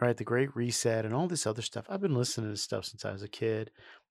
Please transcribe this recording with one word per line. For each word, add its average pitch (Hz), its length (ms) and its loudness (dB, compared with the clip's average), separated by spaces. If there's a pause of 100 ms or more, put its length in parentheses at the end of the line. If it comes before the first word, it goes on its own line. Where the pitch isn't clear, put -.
Right, 120 160 4
the 120 60 -4
Great 127 320 2
Reset 117 500 2
and 110 80 -2
all 147 140 2
this 175 180 -2
other 110 160 0
stuff. 113 280 -6
I've 196 120 -4
been 185 140 2
listening 120 320 2
to 107 60 -4
this 104 100 -4
stuff - 220 -2
since - 200 -10
I 104 60 -4
was 98 140 -6
a 104 40 -8
kid. 110 440 -2 (380)